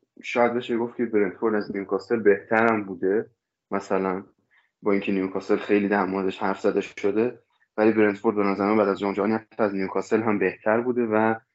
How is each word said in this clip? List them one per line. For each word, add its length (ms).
شاید 320
بشه 220
گفت 200
که 80
برنتفورد 500
از 220
نیوکاسل 400
بهترم 680
بوده، 460
مثلاً 540
با 100
اینکه 200
نیوکاسل 440
خیلی 320
در 160
موردش 340
حرف 220
زده 200
شده، 580
ولی 160
برنتفورد 440
به 60
نظر 220
من 120
بعد 120
از 100
جام 160
جهانی 200
حتی 280
از 120
نیوکاسل 480
هم 160
بهتر 420
بوده 220
و، 320